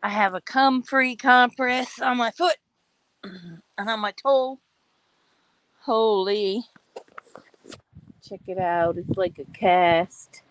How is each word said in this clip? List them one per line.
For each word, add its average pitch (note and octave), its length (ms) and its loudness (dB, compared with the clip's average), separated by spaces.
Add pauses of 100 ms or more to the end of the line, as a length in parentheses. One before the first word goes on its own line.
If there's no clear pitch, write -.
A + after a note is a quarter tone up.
I G#3 60 -2
have G3+ 260 -2
a F3+ 60 -8
cum-free C4 760 0
compress B3 840 2
on B3+ 160 -2
my A#3+ 140 -2
foot E4+ 260 0 (540)
<clears throat> - 120 -20
and F#3 640 -12
on A3 120 -4
my G3+ 120 -4
toe. C4 460 0 (1200)
Holy. G#3 800 0 (1600)
Check G3 200 -16
it F#3 120 -8
out. E3+ 380 0
It's F3+ 200 -6
like F3+ 220 -4
a C#3 60 -12 (140)
cast. F3+ 920 2